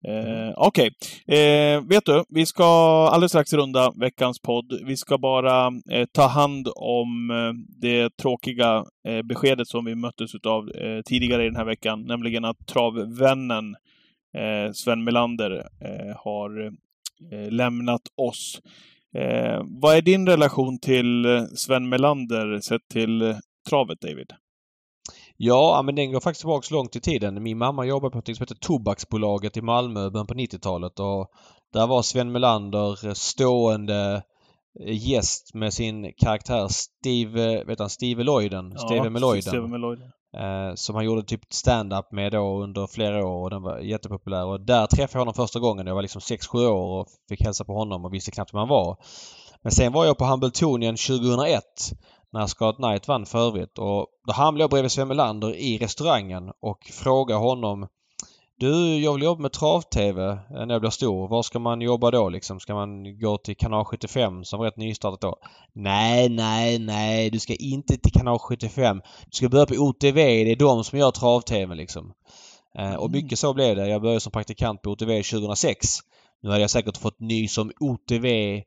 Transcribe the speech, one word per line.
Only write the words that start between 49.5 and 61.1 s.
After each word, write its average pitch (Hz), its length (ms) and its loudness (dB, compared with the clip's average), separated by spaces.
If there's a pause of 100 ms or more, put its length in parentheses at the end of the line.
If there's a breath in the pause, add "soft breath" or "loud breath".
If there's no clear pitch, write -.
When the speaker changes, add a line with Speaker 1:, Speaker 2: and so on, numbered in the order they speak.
Speaker 1:
Men 117 80 -4
sen 123 220 4
var 165 120 4
jag 147 120 4
på 131 80 0
Hambletonien 127 720 0
tjugohundraett 123 920 0 (400 soft breath)
när 107 160 -4
Scarlet 110 280 0
Knight 110 320 -2
vann 127 180 -2
för 117 220 -2
övrigt. 98 300 -4
Och 101 300 -2 (200)
då 104 60 0
hamnade 151 300 2
jag 147 60 2
bredvid 131 220 2
Sven 135 160 -2
Melander 113 480 -2
i 113 220 -4
restaurangen 107 680 -2 (180)
och 107 180 -8 (120)
frågade 131 480 0
honom: 110 480 -2 (720 loud breath)
"Du, 156 420 2
jag 151 140 2
vill 139 100 -2
jobba 165 180 0
med 139 100 -4
trav-tv 101 840 0 (120)
när 123 240 -6
jag 113 80 0
blir 110 80 0
stor. 98 380 -2